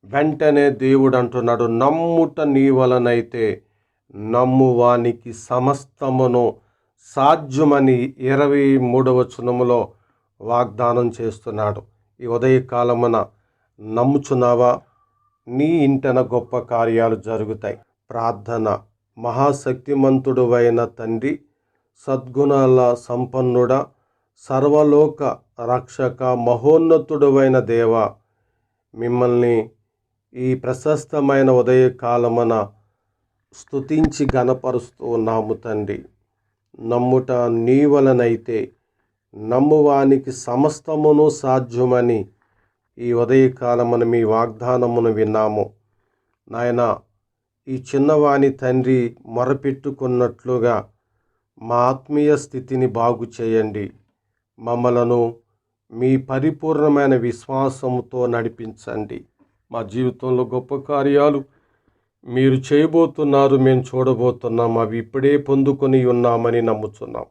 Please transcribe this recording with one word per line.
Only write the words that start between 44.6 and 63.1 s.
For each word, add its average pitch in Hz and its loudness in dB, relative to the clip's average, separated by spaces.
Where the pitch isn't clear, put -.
విన్నాము. 107 -2
నాయనా, 120 -2
ఈ 131 -10
చిన్నవాని 139 2
తండ్రి 127 -2
మొరపెట్టుకున్నట్లుగా 127 -4
మా 117 -4
ఆత్మీయ 143 0
స్థితిని 131 -6
బాగు 117 -2
చేయండి. 107 -2
మమ్మలను 120 0
మీ 127 0
పరిపూర్ణమైన 143 0
విశ్వాసముతో 127 -4
నడిపించండి. 113 -8
మా 113 -8
జీవితంలో 127 -4
గొప్ప 127 -6
కార్యాలు 143 2
మీరు 135 2
చేయబోతున్నారు, 147 2